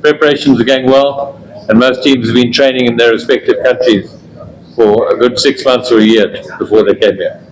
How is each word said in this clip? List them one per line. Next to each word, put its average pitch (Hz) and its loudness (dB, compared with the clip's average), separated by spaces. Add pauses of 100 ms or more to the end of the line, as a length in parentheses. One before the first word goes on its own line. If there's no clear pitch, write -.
preparations 147 0
are 113 0
going 131 -2
well, 139 0 (300)
and 110 4
most 127 0
teams 127 0
have 117 0
been 120 0
training 131 0
in 117 -2
their 117 2
respective 117 -2
countries 123 0 (600)
for 107 2
a - -4
good 120 0
six - -2
months 127 -2
or 113 4
a 107 4
year 110 0 (160)
before 104 0
they 98 0
came 101 0
here. 92 -8